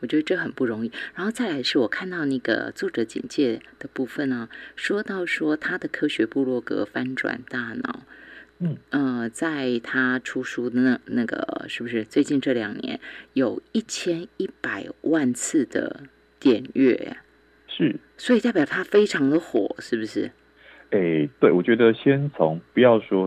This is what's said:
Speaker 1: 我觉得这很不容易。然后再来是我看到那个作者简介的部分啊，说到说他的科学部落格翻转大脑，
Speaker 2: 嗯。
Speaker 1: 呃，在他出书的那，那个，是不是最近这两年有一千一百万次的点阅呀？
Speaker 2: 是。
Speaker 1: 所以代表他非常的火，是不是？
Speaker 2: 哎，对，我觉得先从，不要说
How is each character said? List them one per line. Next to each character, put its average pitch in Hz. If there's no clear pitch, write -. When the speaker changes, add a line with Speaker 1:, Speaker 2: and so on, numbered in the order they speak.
Speaker 1:
我 127
觉 135
得 156
这 185
很 165
不 -
容 110
易。 117
然 175
后 214
再 226
来 143
是 -
我 120
看 -
到 175
那 135
个 113
作 -
者 -
简 -
介 120
的 139
部 135
分 135
啊， 117
说 -
到 196
说 151
他 175
的 -
科 -
学 113
部 135
落 127
格 101
翻 127
转 -
大 117
脑， -
Speaker 2:
嗯。 165
Speaker 1:
呃， 127
在 131
他 127
出 -
书 123
的 120
那， 127
那 117
个， -
是 -
不 120
是 117
最 147
近 143
这 135
两 107
年 -
有 127
一 220
千 170
一 190
百 -
万 143
次 -
的 -
点 123
阅 131
呀？ -
Speaker 2:
是。 147
Speaker 1:
所 -
以 220
代 233
表 160
他 185
非 208
常 160
的 151
火， 117
是 -
不 110
是？ 107
Speaker 2:
哎， 82
对， 113
我 87
觉 117
得 113
先 139
从， 80
不 120
要 120
说 95